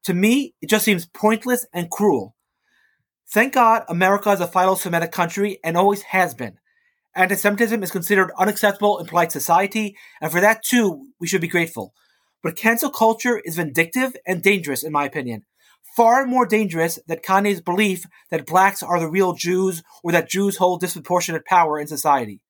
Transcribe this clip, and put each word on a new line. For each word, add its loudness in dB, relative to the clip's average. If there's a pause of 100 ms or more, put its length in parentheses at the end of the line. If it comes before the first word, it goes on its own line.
To -2
me, 2
it -12
just 2
seems 0
pointless 0
and -6
cruel. 0 (880)
Thank 0
God 4
America 2
is 4
a -2
philo-Semitic 0
country -4
and -4
always 2
has -2
been. -12 (580)
Anti-Semitism 0
is -8
considered 0
unacceptable 0
in -10
polite 0
society, 0 (240)
and -6
for 0
that, 4
too, 0 (120)
we -6
should 0
be -4
grateful. -4 (480)
But -6
cancel 0
culture 0
is -10
vindictive -2 (100)
and -4
dangerous, 0
in -8
my 0
opinion. -8 (540)
Far 4
more 0
dangerous 0 (100)
than -6
Kanye's 0
belief -2 (260)
that -6
blacks 2
are -2
the -4
real 2
Jews -2 (180)
or -2
that 0
Jews 0
hold 0
disproportionate -4
power 2
in -6
society. -2 (100)